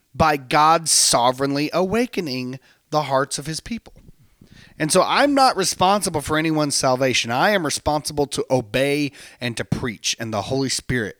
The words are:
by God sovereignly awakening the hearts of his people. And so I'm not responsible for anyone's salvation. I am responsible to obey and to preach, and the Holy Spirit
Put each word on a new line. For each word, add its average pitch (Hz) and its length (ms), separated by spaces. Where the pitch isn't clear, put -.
by 151 220
God 156 500
sovereignly 139 880
awakening 165 840
the 151 120
hearts 135 340
of 135 80
his 156 140
people. - 340
And 151 120
so 185 100
I'm 254 320
not 262 240
responsible 185 640
for 151 160
anyone's 156 380
salvation. 127 560
I 151 180
am 190 160
responsible 147 600
to - 240
obey 135 600
and 123 160
to - 80
preach, 110 540
and 113 120
the 104 120
Holy 135 260
Spirit 117 500